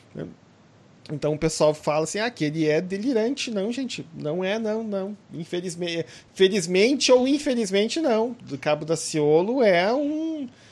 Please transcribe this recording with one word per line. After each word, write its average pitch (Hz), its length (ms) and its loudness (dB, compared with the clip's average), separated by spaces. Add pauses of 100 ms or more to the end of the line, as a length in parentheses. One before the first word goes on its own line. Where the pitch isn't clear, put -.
(140)
né? 151 120 -10 (840)
Então 151 240 -4
o 143 40 -8
pessoal 156 360 2
fala 151 300 -2
assim, 180 140 -6
"Ah, 226 120 -2
que - 140 -6
ele 151 220 -2
é 151 140 2
delirante." 220 680 -2
Não, 208 220 -4
gente, 247 420 -8
não 151 300 -4
é, 202 140 -2
não, 220 260 -4
não. 202 320 -6 (160)
Infelizme-, 170 720 -6 (280)
felizmente 190 800 4
ou 254 160 6
infelizmente, 240 720 0
não. 240 420 0
Do 131 140 -10
Cabo 151 280 0
Daciolo 160 800 2
é 190 300 4
um 302 560 -4 (240)